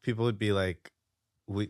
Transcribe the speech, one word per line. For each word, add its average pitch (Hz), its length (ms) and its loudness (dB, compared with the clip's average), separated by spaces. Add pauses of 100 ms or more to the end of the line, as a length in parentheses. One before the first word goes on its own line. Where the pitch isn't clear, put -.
people 113 220 0
would 113 140 0
be 107 140 2
like, 92 400 -2 (540)
we, 101 220 -4